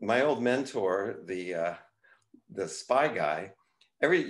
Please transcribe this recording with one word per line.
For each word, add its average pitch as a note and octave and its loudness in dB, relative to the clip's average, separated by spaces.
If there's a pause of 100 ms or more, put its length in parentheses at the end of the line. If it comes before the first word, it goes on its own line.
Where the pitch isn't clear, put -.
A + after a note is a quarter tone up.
my A#2 2
old C#3 2
mentor, A2+ 0
the, F2+ -6
uh, E2+ -2 (760)
the F#2+ -4
spy C#3 2
guy, F2 -2 (500)
every, D#3+ 4